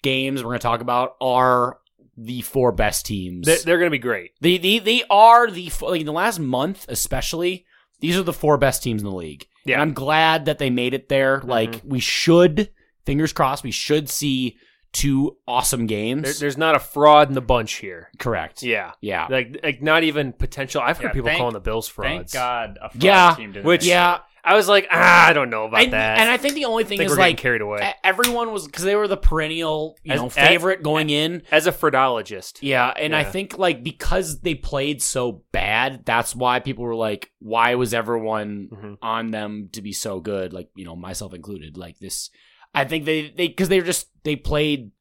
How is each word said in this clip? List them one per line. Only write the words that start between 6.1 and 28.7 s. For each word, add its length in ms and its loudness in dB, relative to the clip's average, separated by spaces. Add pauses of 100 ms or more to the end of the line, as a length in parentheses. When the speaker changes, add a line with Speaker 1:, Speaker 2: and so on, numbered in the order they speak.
Speaker 1:
last 260 -2
month, 500 -4
especially, 760 -4 (340)
these 180 0
are 60 0
the 100 -2
four 240 2
best 240 0
teams 220 -2
in 60 -6
the 60 -8
league. 300 -12 (200)
Speaker 2:
Yeah. 100 0
Speaker 1:
And 80 2
I'm 100 0
glad 520 0
that 120 -2
they 140 -2
made 240 -2
it 140 -8
there. 360 2
Like, 260 0
Speaker 2:
Mm-hmm. 180 -16
Speaker 1:
we 100 -2
should, 680 4 (360)
fingers 280 0
crossed, 300 0
we 80 -8
should 380 -2
see 480 -2 (360)
two 440 0 (100)
awesome 380 -2
games. 380 -4
Speaker 2:
There, 100 -4
there's 240 -4
not 180 4
a 40 6
fraud 480 6
in 80 -4
the 60 -2
bunch 320 0
here. 440 -14
Speaker 1:
Correct. 460 -6
Speaker 2:
Yeah. 380 -2
Speaker 1:
Yeah. 280 -4
Speaker 2:
Like, 320 -4
like, 220 -4
not 200 4
even 300 -2
potential. 480 -4
I've 160 0
heard 100 -8
Speaker 3:
Yeah, 40 -4
Speaker 2:
people 160 -4
Speaker 3:
thank, 120 0
Speaker 2:
calling 140 -2
the 60 -8
Bills 300 -6
Speaker 3:
thank 320 -6
Speaker 2:
frauds. 120 -14
Speaker 3:
God 480 -4
a 80 -14
fraud 140 -6
Speaker 1:
Yeah. 320 8
Speaker 3:
team 160 -14
didn't 140 -8
Speaker 2:
Which 160 4
Speaker 3:
make 60 0
it. 40 4
Speaker 1:
Yeah. 280 4 (240)
Speaker 2:
I 120 6
was 140 4
like, 200 4
"Ah, 380 8
I 60 8
don't 160 2
know 160 -4
about 160 2
Speaker 1:
And, 100 4
Speaker 2:
that." 280 2
Speaker 1:
and 100 4
I 80 0
think 180 -2
the 100 -4
only 200 -2
thing 140 -6
Speaker 2:
I 40 0
think 40 0
Speaker 1:
is, 40 0
Speaker 2:
we're 60 0
getting 160 4
Speaker 1:
like, 40 -6
Speaker 2:
carried 240 0
away. 180 -4 (100)
Speaker 1:
e-, 120 -12
everyone 520 0
was, 160 -6
'cause 160 -8